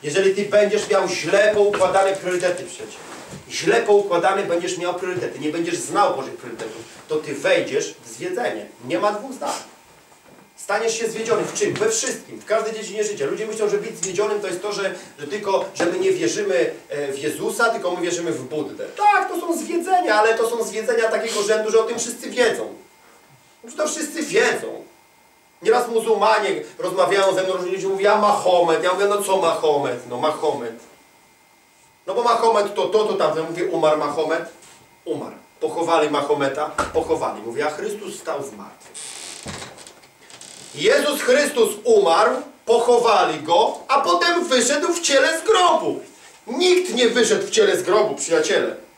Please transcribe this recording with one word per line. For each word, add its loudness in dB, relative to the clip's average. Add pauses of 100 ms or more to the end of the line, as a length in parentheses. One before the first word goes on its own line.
Jeżeli 2
ty 0
będziesz 2
miał 2
źle 2
poukładane 4
priorytety, -2
przecież -14 (560)
źle 2
poukładane 4
będziesz -2
miał -4
priorytety, -6
nie -4
będziesz -2
znał 0
Bożych -10
priorytetów, -12 (260)
to -2
ty -6
wejdziesz 0 (100)
w -20
zwiedzenie. -6 (180)
Nie -4
ma 2
dwóch -8
zdań. -8 (1040)
Staniesz -2
się -4
zwiedziony -2
w -8
czym? 0
We 0
wszystkim, -6
w -20
każdej -2
dziedzinie -4
życia. -4
Ludzie -4
myślą, -2
że 0
być -8
zwiedzionym -2
to -6
jest -4
to, -4
że, -4 (240)
że -12
tylko, -2 (100)
że -2
my -2
nie 2
wierzymy, 0 (140)
e, -6
w -10
Jezusa, -2
tylko -2
my -6
wierzymy -4
w -6
Buddę. -6 (120)
Tak, 4
to -6
są -4
zwiedzenia, 0
ale 4
to 0
są -4
zwiedzenia -2
takiego -2
rzędu, 0
że 6
o 0
tym -4
wszyscy -8
wiedzą. 0 (960)
Że -18
to 0
wszyscy -6
wiedzą. -2 (760)
Nieraz 2
muzułmanie 2 (280)
rozmawiają 2
ze 0
mną, -2
różni -4
ludzie -4
mówią: -2
"Ja 4
Mahomet". 4
Ja 2
mówię: 2
"No 0
co 2
Mahomet? 0
No -8
Mahomet. -2 (1300)
No -6
bo 0
Mahomet 4
to, 0
to, 2
to, 0
tam". 2
Ja -2
mówię: -4
"Umarł 2
Mahomet?" -2 (600)
Umarł. -8 (240)
"Pochowali 0
Mahometa?" -2 (220)
Pochowali. -2
Mówię: -4
"A 0
Chrystus -8
wstał -8
z -12
martwych. -20 (1800)
Jezus 2
Chrystus 2 (160)
umarł, 4 (300)
pochowali 4
go, 2 (100)
a 4
potem 2
wyszedł 2
w 0
ciele 2
z -12
grobu". 4 (460)
Nikt 2
nie 4
wyszedł 2
w -8
ciele 4
z -2
grobu, 2
przyjaciele. 0 (220)